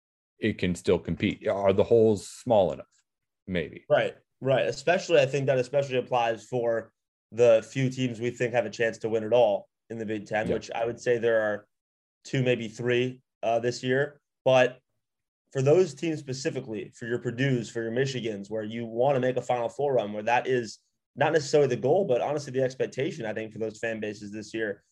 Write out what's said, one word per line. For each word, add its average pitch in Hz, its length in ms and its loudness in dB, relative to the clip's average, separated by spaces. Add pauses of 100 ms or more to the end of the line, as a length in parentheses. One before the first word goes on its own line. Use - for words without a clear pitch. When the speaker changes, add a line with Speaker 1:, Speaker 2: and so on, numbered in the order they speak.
(400)
Speaker 1:
it 107 180 -2
can 90 180 -2
still 90 240 0
compete? 87 480 -4
Are 98 260 2
the 98 100 4
holes 110 440 4
small 95 440 2
enough? - 140 -10 (640)
Maybe. 87 420 -6
Speaker 2:
Right, 123 260 0 (260)
right. 131 240 2
Especially, 170 540 2
I 131 60 6
think 135 220 -2
that 131 100 2
especially 127 400 -2
applies 117 480 -2
for 117 460 -2 (400)
the 113 380 6
few 131 200 0
teams 127 300 -4
we 120 100 -2
think 120 240 -2
have 117 120 2
a 107 60 -8
chance 113 280 -2
to 110 100 -4
win 110 140 0
it 107 100 -2
all 107 340 4 (220)
in 117 80 -10
the 110 80 -6
Big 107 220 -6
Ten, 110 200 -2
Speaker 1:
Yeah. 117 60 0
Speaker 2:
which 107 180 -6
I 117 140 -4
would 117 140 -6
say 123 180 2
there 113 240 2
are 104 240 -2 (600)
two, 135 180 -2
maybe 123 240 0
three, 123 540 -2 (200)
uh, 113 180 0
this 123 240 -2
year. 135 380 -2 (240)
But 131 340 4 (720)
for 139 120 -2
those 156 320 4
teams 160 240 -4
specifically, 127 760 -8
for 117 120 -14
your 117 100 0
Purdues, 120 520 -2
for 117 120 -6
your 113 100 -4
Michigans, 113 600 -4
where 110 120 -4
you 113 220 -8
want 123 300 0
to 127 40 0
make 127 160 0
a 123 60 -4
Final 120 260 -2
Four 135 280 -2
run, 104 180 0
where 107 100 -8
that 123 240 0
is 123 300 -2 (380)
not 151 180 0
necessarily 147 340 4
the 117 140 -2
goal, 170 240 2
but - 160 0
honestly 135 320 -4
the 131 100 0
expectation, 127 640 -4
I 107 80 -6
think, 110 180 -8
for 104 80 -12
those 110 200 -6
fan 113 200 -6
bases 104 320 -8
this 107 220 -12
year 110 380 -4